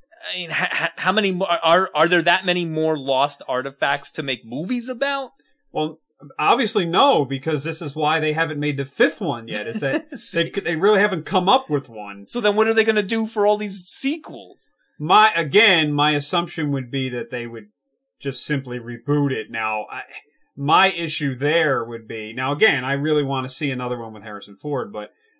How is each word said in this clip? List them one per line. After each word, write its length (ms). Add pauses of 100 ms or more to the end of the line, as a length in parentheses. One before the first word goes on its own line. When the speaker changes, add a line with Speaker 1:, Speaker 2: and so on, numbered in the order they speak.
(340)
Speaker 1:
I 40
mean, 120
ha-, 220
ha-, 260
how 160
many 180
mo-, 140
are, 500
are 120
there 160
that 220
many 200
more 320
lost 500
artifacts 640
to 120
make 220
movies 440
about? 420 (400)
Speaker 2:
Well, 280 (380)
obviously 480
no, 380
because 400
this 180
is 140
why 240
they 140
haven't 260
made 180
the 80
fifth 360
one 260
yet, 200
is 140
that 300
Speaker 1:
<laughs> 80
See? 300
Speaker 2:
they, 120
they 140
really 240
haven't 260
come 220
up 220
with 200
one. 360
Speaker 1:
So 160
then 140
what 120
are 60
they 100
gonna 200
do 240
for 200
all 100
these 300
sequels? 840 (260)
Speaker 2:
My, 360
again, 580
my 220
assumption 560
would 180
be 200
that 200
they 180
would 200 (520)
just 240
simply 360
reboot 520
it. 200
Now, 400
I, 100 (540)
my 340
issue 480
there 480
would 220
be, 260
now 180
again, 320
I 100
really 300
wanna 240
see 220
another 300
one 120
with 120
Harrison 340
Ford, 340
but 220 (260)